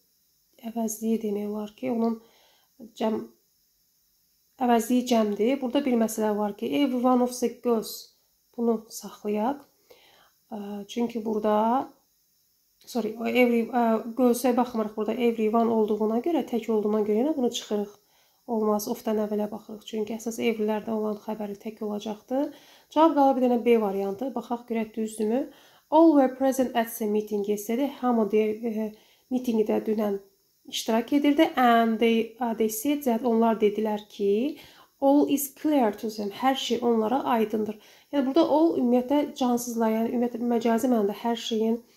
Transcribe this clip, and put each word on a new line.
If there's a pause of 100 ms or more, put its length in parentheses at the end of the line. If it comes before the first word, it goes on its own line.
(680)
əvəzliyi
demək
olar
ki,
onun (800)
cəm, (1400)
əvəzliyi
cəmdir.
Burada
bir
məsələ
var
ki, (140)
every
one
of
the (160)
girls. (640)
Bunu
saxlayaq. (840)
Ə,
çünki
burada, (1000)
sorry,
o
every,
ə, (360)
girls-ə
baxmırıq.
Burada
every
one
olduğuna
görə,
tək
olduğuna
görə
yenə
bunu
çıxırıq. (580)
Olmaz,
of-dan
əvvələ
baxırıq.
Çünki
əsas
everylərdə
olan
xəbəri
tək
olacaqdır. (420)
Cavab
qalır
bir
dənə
B
variantı.
Baxaq
görək
düzdürmü? (460)
All
were
present
at
the
meeting
yesterday.
Hamı
deyir,
e, (420)
mitinqdə
dünən (480)
iştirak
edirdi. (100)
And
they,
uh,
they
said
that
onlar
dedilər
ki, (420)
all
is
clear
to
them.
Hər
şey
onlara
aydındır. (340)
Yəni
burada
all
ümumiyyətlə (180)
cansızlar,
yəni
ümumiyyətlə
məcazi
mənada
hər
şeyin (180)